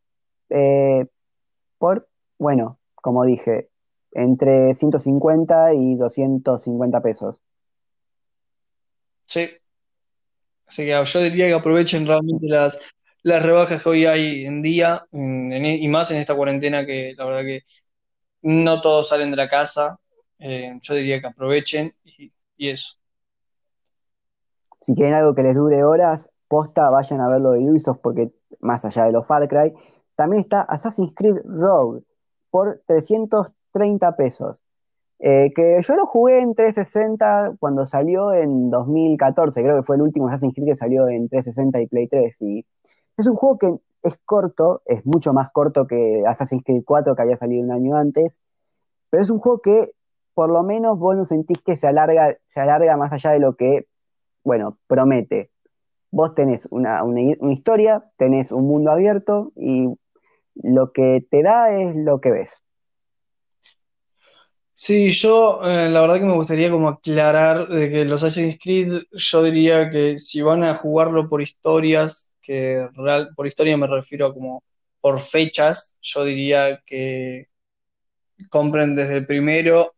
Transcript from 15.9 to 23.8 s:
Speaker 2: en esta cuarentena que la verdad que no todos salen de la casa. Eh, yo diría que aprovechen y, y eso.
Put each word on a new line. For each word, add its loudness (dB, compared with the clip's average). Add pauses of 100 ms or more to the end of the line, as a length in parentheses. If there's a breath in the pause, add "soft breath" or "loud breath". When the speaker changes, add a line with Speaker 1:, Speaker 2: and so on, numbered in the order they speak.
Speaker 2:
en -4
esta -4
cuarentena -2
que -8
la -10
verdad -6
que -10 (800 soft breath)
no 0
todos 2
salen -2
de -6
la -2
casa. -2 (400)
Eh, -12
yo -8
diría -4
que -12
aprovechen -4
y, -20 (240)
y -6
eso. -12 (1900)